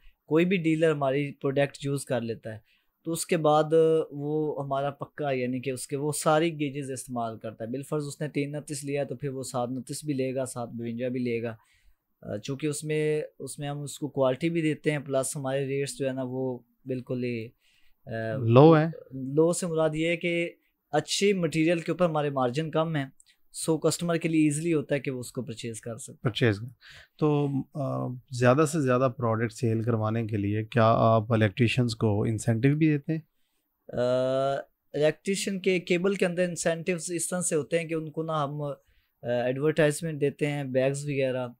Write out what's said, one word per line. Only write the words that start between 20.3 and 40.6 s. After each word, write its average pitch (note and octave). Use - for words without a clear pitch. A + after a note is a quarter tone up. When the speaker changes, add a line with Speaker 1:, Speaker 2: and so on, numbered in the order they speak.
Speaker 1:
अच्छी G3
मटेरियल E3
के E3+
ऊपर F3+
हमारे D3+
मार्जिन C3+
कम D#3+
हैं, C#3+
so D#3+
कस्टमर E3+
के E3
लिए D#3
ईजीली D#3
होता D3
है C#3
कि C#3
वो B2+
उसको B2
परचेज A2+
कर A2+
सकते -
हैं। -
Speaker 2:
परचेज A2
कर। A2+
तो, D3
अ, C3
ज़्यादा B2+
से D3+
ज़्यादा B2+
प्रोडक्ट A2+
सेल A2+
करवाने A2+
के G#2+
लिए G#2
क्या A2+
आप A2+
इलेक्ट्रीशियंस A2
को A2
इंसेंटिव A2+
भी D#3
देते D3
हैं? D#3+
Speaker 1:
अ, C3
इलेक्ट्रीशियन F#3+
के F#3
केबल F3+
के F#3
अंदर F3
इंसेंटिव्स E3
इस E3+
तरह F3+
से E3+
होते D#3
हैं E3
कि E3
उनको D#3+
ना D#3+
हम, D3
अ, C#3+
एडवर्टाइजमेंट C#3+
देते C#3+
हैं, C#3+